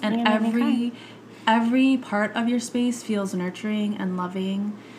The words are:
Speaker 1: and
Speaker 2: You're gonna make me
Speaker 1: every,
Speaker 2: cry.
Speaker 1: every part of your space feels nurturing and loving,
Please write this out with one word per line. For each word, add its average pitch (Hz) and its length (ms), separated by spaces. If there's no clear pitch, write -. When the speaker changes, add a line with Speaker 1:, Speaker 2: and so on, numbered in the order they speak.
Speaker 1:
and 214 140
Speaker 2:
You're 233 80
gonna 214 160
make 220 140
me 240 60
Speaker 1:
every, 240 300
Speaker 2:
cry. - 80
Speaker 1:
every 240 500
part 208 380
of 233 140
your 240 120
space 240 420
feels 202 320
nurturing 208 640
and 185 180
loving, 190 600